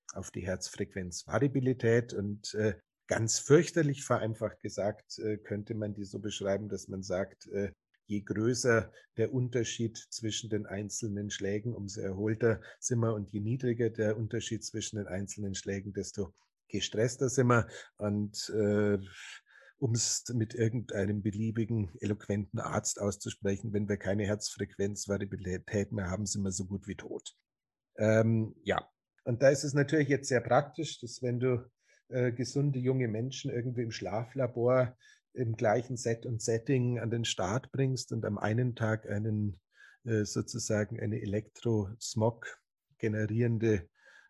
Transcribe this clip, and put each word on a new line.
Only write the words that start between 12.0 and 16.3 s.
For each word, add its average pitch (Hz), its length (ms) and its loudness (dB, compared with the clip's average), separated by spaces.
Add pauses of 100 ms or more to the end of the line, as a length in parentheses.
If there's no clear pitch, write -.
erholter 107 600 2 (180)
sind 120 200 0
wir, 113 140 2
und 101 180 -4
je 107 80 -4
niedriger 117 500 0
der 107 280 0
Unterschied 110 460 -4
zwischen - 340 -6
den 101 100 -4
einzelnen 98 480 -6
Schlägen, 98 380 -6
desto 98 400 -4 (340)